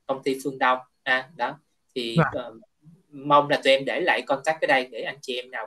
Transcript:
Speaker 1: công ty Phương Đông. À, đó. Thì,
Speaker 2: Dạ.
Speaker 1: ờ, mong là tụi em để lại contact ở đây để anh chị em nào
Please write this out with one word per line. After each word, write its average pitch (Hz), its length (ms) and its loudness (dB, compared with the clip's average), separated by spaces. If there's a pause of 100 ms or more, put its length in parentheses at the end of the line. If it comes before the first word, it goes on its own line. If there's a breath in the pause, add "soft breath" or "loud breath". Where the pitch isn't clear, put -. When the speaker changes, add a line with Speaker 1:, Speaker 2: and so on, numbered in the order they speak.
Speaker 1:
công 131 160 -4
ty 135 220 -2
Phương 139 140 -6
Đông. 127 200 4 (240)
À, 131 340 0
đó. 131 220 -4 (360)
Thì, 117 240 -4
Speaker 2:
Dạ. 143 160 4
Speaker 1:
ờ, 120 200 -8 (560)
mong 147 400 2
là 139 140 0
tụi 135 80 6
em 135 120 2
để 123 160 -2
lại 139 220 0
contact 151 380 -2
ở 170 60 -2
đây 131 260 2
để 117 100 -10
anh 151 200 -10
chị 123 140 -8
em 123 140 -10
nào 113 160 -10